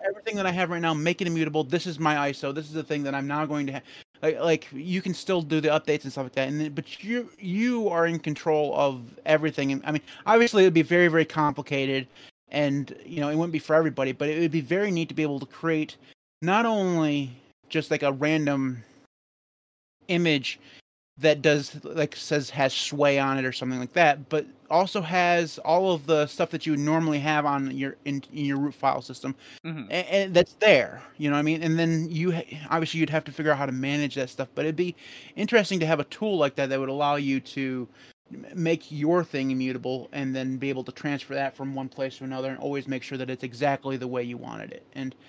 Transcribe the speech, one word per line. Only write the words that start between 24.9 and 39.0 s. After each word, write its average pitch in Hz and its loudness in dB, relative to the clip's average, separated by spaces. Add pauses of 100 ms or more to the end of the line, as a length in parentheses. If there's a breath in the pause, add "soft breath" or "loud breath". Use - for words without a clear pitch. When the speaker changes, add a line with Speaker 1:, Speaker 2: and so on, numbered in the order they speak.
Speaker 1:
has 175 2
all 180 2
of 147 -2
the 151 4
stuff 165 -2
that 160 -6
you 160 0
would 147 0
normally 156 2
have 151 2
on 139 0
your, 135 -6
in, 139 -4 (100)
in 147 -4
your 139 0
root 139 -2
file 135 0
system. 135 -8 (280 loud breath)
Speaker 2:
Mm-hmm. 151 -8
Speaker 1:
A-, 175 -2
and 196 0
that's 175 6
there, 156 6 (160 loud breath)
you 147 0
know 143 4
what 147 2
I - 0
mean? 156 2
And 160 2
then 165 2
you 170 0
ha-, 151 -6
obviously 165 0
you'd 151 2
have 156 0
to 151 -14
figure 151 0
out 139 4
how 143 -2
to 135 -4
manage 139 -2
that 131 -4
stuff, 135 -8
but 147 -2
it'd 160 -2
be 175 -2 (400 loud breath)
interesting 202 2
to 156 2
have 156 2
a 143 0
tool 208 -2
like 143 2
that 139 -2
that 135 0
would 135 -4
allow 143 0
you 139 -2
to 127 -6 (440 soft breath)
m-, - -16
make 165 -2
your 156 2